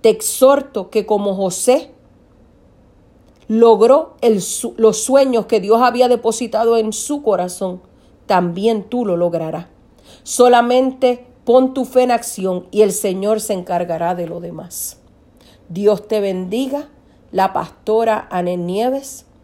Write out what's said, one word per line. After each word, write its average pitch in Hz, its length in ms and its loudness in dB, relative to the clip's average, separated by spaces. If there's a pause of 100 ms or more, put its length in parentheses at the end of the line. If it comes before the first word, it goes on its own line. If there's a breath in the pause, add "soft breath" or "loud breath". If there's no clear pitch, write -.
Te 220 80 4
exhorto 262 800 0
que 208 160 -2
como 202 280 0
José 196 560 -2 (1600)
logró 233 720 4
el 220 200 2
su-, - 360 -8
los 220 260 2
sueños 262 440 2
que 220 140 0
Dios 214 200 2
había 247 280 2
depositado 233 680 0
en 220 160 -2
su 294 300 -8
corazón, 180 580 -4 (460 soft breath)
también 190 580 0
tú 247 200 -4
lo 180 120 -2
lograrás. 170 500 -4 (560 soft breath)
Solamente 247 1040 2 (180)
pon 262 300 4
tu 262 100 -4
fe 254 180 2
en 247 80 0
acción 190 600 -4
y 208 120 2
el 196 100 4
Señor 202 480 -2
se 214 120 -6
encargará 175 640 -4
de 175 120 -6
lo 170 140 -10
demás. 170 580 -14 (680 soft breath)
Dios 202 380 0
te 214 140 -2
bendiga. 214 680 -4 (440 soft breath)
La 190 200 0
pastora 220 760 -2
Anet 180 300 -4
Nieves. 226 680 -6 (180)